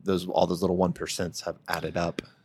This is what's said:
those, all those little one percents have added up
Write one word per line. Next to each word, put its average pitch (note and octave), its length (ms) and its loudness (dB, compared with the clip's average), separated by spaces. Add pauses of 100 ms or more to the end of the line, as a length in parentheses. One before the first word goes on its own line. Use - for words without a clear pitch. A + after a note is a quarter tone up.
those, F2+ 240 2
all F2+ 180 4
those F2 160 0
little F2+ 140 2
one F2+ 160 4
percents - 520 -6
have - 120 -6 (120)
added E2 280 -4
up E2+ 260 -2 (220)